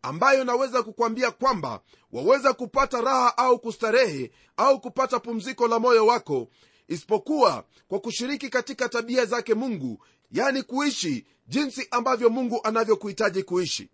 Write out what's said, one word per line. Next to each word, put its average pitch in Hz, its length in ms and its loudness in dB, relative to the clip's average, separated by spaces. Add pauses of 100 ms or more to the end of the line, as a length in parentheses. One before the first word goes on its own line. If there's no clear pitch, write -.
ambayo 262 420 2
naweza 247 400 -2
kukwambia 226 480 -2
kwamba 170 500 -2 (300)
waweza 247 420 2
kupata 262 480 -2
raha 254 360 2
au 247 220 4
kustarehe 220 720 0 (260)
au 269 240 4
kupata 254 380 -2
pumziko 233 480 -4
la 233 120 2
moyo 226 260 6
wako, 151 440 0 (380)
isipokuwa 196 760 0 (240)
kwa 196 120 -4
kushiriki 247 500 -6
katika 240 400 -4
tabia 240 360 0
zake 226 280 -2
Mungu, 202 520 -4 (260)
yani 262 320 0
kuishi 214 600 -4 (220)
jinsi 262 440 -4
ambavyo 240 380 2
Mungu 240 340 -2
anavyokuhitaji 214 800 0
kuishi. 175 500 -4